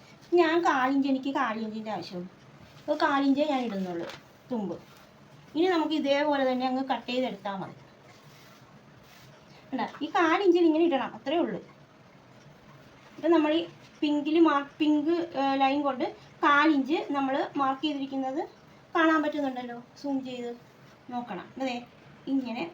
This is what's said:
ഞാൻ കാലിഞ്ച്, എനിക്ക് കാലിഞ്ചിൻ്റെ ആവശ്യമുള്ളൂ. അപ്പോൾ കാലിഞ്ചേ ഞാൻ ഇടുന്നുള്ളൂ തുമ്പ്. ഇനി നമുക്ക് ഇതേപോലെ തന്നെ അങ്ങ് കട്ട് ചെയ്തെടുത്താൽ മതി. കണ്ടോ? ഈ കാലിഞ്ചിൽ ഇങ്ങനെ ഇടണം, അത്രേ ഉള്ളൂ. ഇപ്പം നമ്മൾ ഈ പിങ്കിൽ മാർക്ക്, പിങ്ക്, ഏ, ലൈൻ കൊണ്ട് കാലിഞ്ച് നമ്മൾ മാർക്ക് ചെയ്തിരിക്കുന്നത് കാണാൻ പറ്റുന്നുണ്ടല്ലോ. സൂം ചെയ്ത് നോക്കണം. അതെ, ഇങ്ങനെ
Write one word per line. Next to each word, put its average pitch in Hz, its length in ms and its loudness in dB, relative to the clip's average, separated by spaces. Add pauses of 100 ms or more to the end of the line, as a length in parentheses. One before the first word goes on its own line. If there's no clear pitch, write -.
(400)
ഞാൻ 320 160 4 (120)
കാലിഞ്ച്, 277 460 2
എനിക്ക് 262 260 -2
കാലിഞ്ചിൻ്റെ 220 560 -6
ആവശ്യമുള്ളൂ. 180 340 -10 (520)
അപ്പോൾ 302 240 -2
കാലിഞ്ചേ 277 460 2
ഞാൻ 262 160 0
ഇടുന്നുള്ളൂ 185 400 -6 (440)
തുമ്പ്. 196 240 -6 (800)
ഇനി 330 180 2
നമുക്ക് 311 280 0
ഇതേപോലെ 277 480 0
തന്നെ 254 200 0
അങ്ങ് 262 220 -2
കട്ട് 233 200 -6
ചെയ്തെടുത്താൽ 220 500 -4
മതി. 139 140 -12 (1900)
കണ്ടോ? 240 160 -4 (180)
ഈ 302 40 -4 (100)
കാലിഞ്ചിൽ 349 520 4
ഇങ്ങനെ 311 200 4
ഇടണം, 247 280 0
അത്രേ 285 280 -2
ഉള്ളൂ. 202 140 -6 (1600)
ഇപ്പം 302 180 2
നമ്മൾ 302 240 4
ഈ - 20 -2 (400)
പിങ്കിൽ 294 360 0 (120)
മാർക്ക്, 285 320 0
പിങ്ക്, 302 320 2 (260)
ഏ, 269 40 0 (200)
ലൈൻ 269 240 2
കൊണ്ട് 262 180 -2 (420)
കാലിഞ്ച് 294 520 4 (180)
നമ്മൾ 269 180 -2 (260)
മാർക്ക് 269 260 -2
ചെയ്തിരിക്കുന്നത് 269 540 -4 (540)
കാണാൻ 320 300 4
പറ്റുന്നുണ്ടല്ലോ. 254 540 -6 (220)
സൂം 277 160 -4 (120)
ചെയ്ത് 240 220 -8 (600)
നോക്കണം. 240 320 -8 (160)
അതെ, 254 140 -4 (580)
ഇങ്ങനെ 247 300 -4 (100)